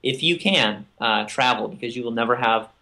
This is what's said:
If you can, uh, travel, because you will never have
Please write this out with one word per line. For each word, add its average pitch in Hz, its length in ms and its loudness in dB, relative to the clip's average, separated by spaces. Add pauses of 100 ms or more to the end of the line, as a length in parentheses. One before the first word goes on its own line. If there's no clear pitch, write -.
If 131 200 -4
you 170 140 2
can, 113 480 0 (160)
uh, 107 240 2
travel, 123 420 0
because 117 280 -10
you 123 80 -6
will 117 80 -4
never 117 240 2
have 113 340 0 (120)